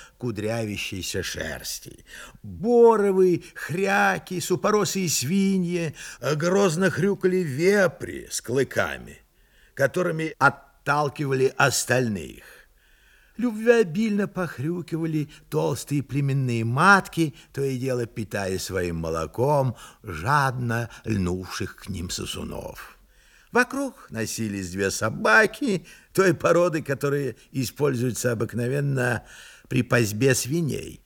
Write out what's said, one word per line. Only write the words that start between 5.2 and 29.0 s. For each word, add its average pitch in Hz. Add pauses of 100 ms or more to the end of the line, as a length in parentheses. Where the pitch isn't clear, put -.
грозно 180
хрюкали 185
вепри 170
с -
клыками, 90 (560)
которыми 160
отталкивали 139
остальных. 117 (920)
Любвеобильно 214
похрюкивали 165 (200)
толстые 147
племенные 131
матки, 165 (180)
то 139
и 131
дело 123
питая 98
своим 90
молоком 110 (280)
жадно 120 (160)
льнувших 92
к -
ним 90
сосунов. - (540)
Вокруг 254
носились 107
две 98
собаки 220 (280)
той 185
породы, 170
которая 139 (160)
используется 127
обыкновенно 123 (440)